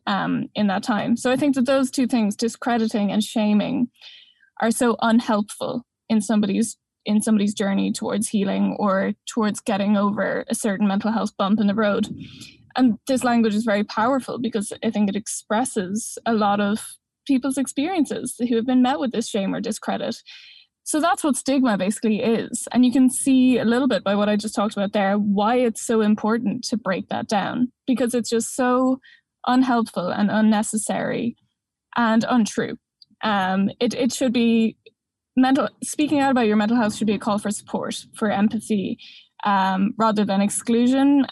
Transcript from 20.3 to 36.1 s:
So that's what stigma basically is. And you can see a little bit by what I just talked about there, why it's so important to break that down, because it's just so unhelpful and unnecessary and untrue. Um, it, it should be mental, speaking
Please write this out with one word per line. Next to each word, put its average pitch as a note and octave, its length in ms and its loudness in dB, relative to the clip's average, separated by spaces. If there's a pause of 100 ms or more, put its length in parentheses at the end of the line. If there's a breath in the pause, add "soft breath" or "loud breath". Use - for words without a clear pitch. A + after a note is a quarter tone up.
So D4+ 140 -2
that's B3+ 220 0
what C#4+ 120 2
stigma C4 440 2
basically G#3+ 420 0
is. A3 500 -2
And B3 140 4
you B3 60 4
can B3+ 180 6
see B3+ 480 4
a - 80 0
little A#3+ 220 2
bit C#4 160 0
by G3 100 0
what G#3 160 2
I G#3 60 2
just G#3+ 180 -4
talked G#3 240 -2
about G3+ 160 -2
there, G3+ 240 2
why G#3 380 2
it's B3 260 0
so A3+ 200 0
important A3 640 0
to A3+ 120 -2
break F#3+ 320 -4
that - 180 -6
down, G3+ 440 -2 (160)
because A#3+ 260 0
it's A#3+ 160 -2
just A#3 260 -2
so B3+ 440 2 (480 soft breath)
unhelpful A#3+ 640 2
and G3+ 200 0
unnecessary A3 1080 0 (600)
and A3+ 320 2
untrue. G#3 480 0 (460)
Um, G3 560 0
it, A3+ 160 -2
it A#3+ 180 -2
should C4 180 0
be A3+ 460 2 (580)
mental, C4 340 2 (140)
speaking D4 360 0